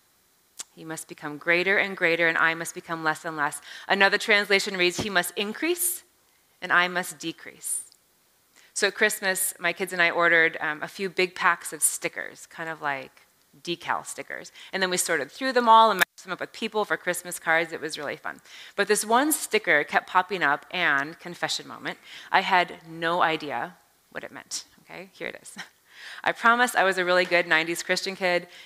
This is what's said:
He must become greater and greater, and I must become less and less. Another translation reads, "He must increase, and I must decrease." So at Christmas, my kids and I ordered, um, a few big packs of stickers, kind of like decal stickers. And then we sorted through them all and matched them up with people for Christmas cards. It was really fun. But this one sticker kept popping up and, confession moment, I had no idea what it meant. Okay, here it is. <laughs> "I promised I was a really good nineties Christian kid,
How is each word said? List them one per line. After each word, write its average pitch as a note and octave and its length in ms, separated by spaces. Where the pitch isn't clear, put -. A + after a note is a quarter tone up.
He E3+ 100
must D#3+ 240
become D3 300
greater F3+ 400
and F#3+ 180
greater, E3 320
and E3 80
I E3 180
must E3 200
become E3+ 280
less D#3 220
and E3 120
less. D3 240
Another G3 300
translation G3+ 580
reads, F3 220
"He G#3+ 120
must F3 260
increase, A3+ 680
and - 120
I F3 160
must F3+ 300
decrease." - 680
So G3+ 140
at F#3+ 60
Christmas, G3+ 640
my F3 140
kids F#3 200
and F#3 100
I E3+ 80
ordered, E3 500
um, D3+ 220
a E3+ 60
few G3 200
big F3+ 260
packs - 380
of D#3 100
stickers, - 640
kind E3 220
of D#3+ 140
like C#3 400
decal C3 460
stickers. - 440
And F#3+ 100
then F#3 80
we F3+ 60
sorted D#3 340
through C4 220
them A#3+ 160
all A3+ 220
and G3 80
matched - 260
them F#3+ 80
up E3+ 80
with - 120
people G#3+ 320
for E3 120
Christmas F3 420
cards. E3 340
It D3+ 80
was D3+ 180
really C#3 180
fun. - 240
But G3 120
this G#3 160
one A#3+ 280
sticker F3 520
kept - 240
popping F3+ 340
up D3 280
and, D#3+ 480
confession D#3+ 500
moment, C3 300
I F3+ 100
had F3+ 480
no E3 340
idea D3+ 540
what - 140
it - 80
meant. - 320
Okay, F3 300
here - 160
it - 140
is. - 140
<laughs> - 360
"I - 80
promised A#3+ 440
I F3+ 80
was F#3+ 140
a F#3 60
really F3+ 200
good F3 220
nineties E3 360
Christian F#3+ 340
kid, F3 320